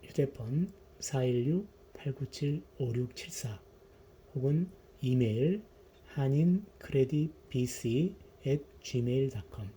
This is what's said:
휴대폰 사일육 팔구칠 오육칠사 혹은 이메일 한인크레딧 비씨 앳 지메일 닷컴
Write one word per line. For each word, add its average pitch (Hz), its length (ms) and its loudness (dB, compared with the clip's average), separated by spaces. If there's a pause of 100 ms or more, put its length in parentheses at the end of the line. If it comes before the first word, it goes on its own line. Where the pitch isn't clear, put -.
휴대폰 139 680 -2 (280)
사일육 127 680 0 (260)
팔구칠 143 680 -4 (160)
오육칠사 123 800 -4 (720)
혹은 147 360 0 (320)
이메일 127 640 2 (440)
한인크레딧 151 1400 0
비씨 123 680 0 (300)
앳 143 180 2 (200)
지메일 127 460 0
닷컴 104 480 -10